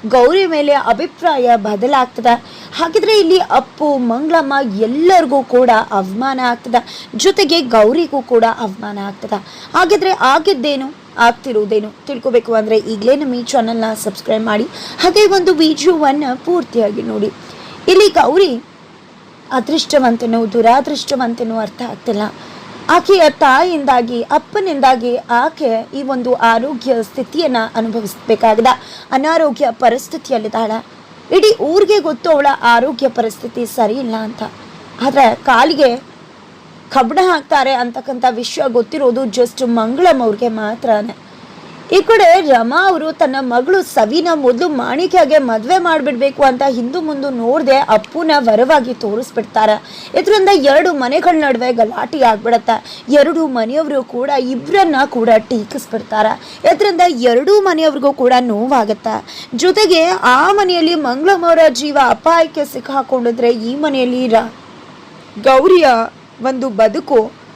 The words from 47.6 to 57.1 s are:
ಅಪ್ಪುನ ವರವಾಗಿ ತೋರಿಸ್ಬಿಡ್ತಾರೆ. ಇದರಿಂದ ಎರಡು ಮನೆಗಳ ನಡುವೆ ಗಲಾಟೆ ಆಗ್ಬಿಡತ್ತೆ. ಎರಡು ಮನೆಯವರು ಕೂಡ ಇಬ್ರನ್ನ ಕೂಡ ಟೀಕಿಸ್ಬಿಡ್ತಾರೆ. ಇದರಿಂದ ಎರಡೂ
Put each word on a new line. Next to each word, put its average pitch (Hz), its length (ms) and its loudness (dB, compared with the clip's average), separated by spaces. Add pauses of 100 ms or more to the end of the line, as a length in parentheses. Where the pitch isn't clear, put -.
ಅಪ್ಪುನ 277 640 0
ವರವಾಗಿ 247 560 2
ತೋರಿಸ್ಬಿಡ್ತಾರೆ. 220 880 -2 (380)
ಇದರಿಂದ 381 320 2
ಎರಡು 285 400 4
ಮನೆಗಳ 311 460 0
ನಡುವೆ 254 340 0
ಗಲಾಟೆ 240 480 -2
ಆಗ್ಬಿಡತ್ತೆ. 226 920 0
ಎರಡು 302 340 2
ಮನೆಯವರು 269 560 -2
ಕೂಡ 247 280 -6
ಇಬ್ರನ್ನ 285 760 0
ಕೂಡ 240 240 -2 (200)
ಟೀಕಿಸ್ಬಿಡ್ತಾರೆ. 220 920 -4 (320)
ಇದರಿಂದ 359 360 0
ಎರಡೂ 269 520 2